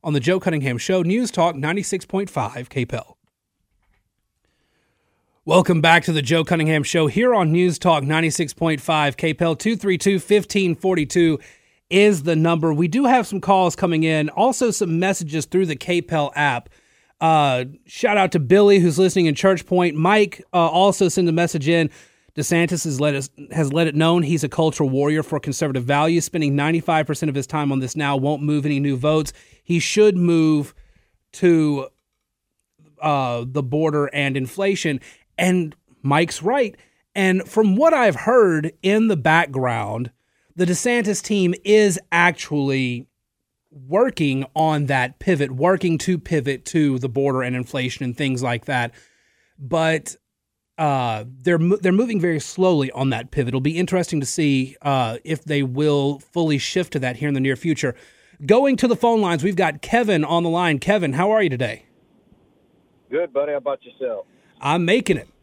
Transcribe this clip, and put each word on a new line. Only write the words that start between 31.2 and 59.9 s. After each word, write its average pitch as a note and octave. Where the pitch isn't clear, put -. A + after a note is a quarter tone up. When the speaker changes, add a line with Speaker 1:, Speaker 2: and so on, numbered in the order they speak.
Speaker 1:
to, D#3
uh, B2+
the C3
border D3
and C#3
inflation. D#3
And F3
Mike's D3+
right. A#3+
And F#3+
from G#3+
what D#4+
I've A#3+
heard F3
in G#3+
the F#3+
background, B2
the F3+
DeSantis G#3
team F#3+
is G#3
actually C#3
working C#3+
on D#3
that B2+
pivot, C#3+
working E3
to F#3
pivot C#3
to C#3+
the B2
border C3+
and B2+
inflation B2+
and B2
things C3
like A#2+
that. B2
But, D#3+
uh, B2
they're C3+
mo-, F3
they're F3+
moving A3
very E3
slowly D#3+
on C3+
that A#2+
pivot. C3
It'll C3
be D#3
interesting F3
to C3+
see, C3+
uh, B2
if D#3
they C#3+
will C#3
fully D#3+
shift -
to D3+
that B2+
here D3
in C#3+
the C3+
near C3+
future. D3
Going B3+
to B3+
the A#3
phone A#3
lines, E3+
we've F#3+
got E3
Kevin G#3